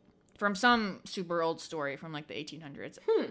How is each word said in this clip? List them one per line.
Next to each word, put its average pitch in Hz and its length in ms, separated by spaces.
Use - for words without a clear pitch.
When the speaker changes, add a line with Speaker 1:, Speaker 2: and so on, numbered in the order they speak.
Speaker 1:
from 202 180
some 220 500
super 175 360
old 165 200
story 139 360
from, 160 160
like, 151 140
the 82 100
eighteen 151 240
hundreds. 139 440
Speaker 2:
Hmm. 427 240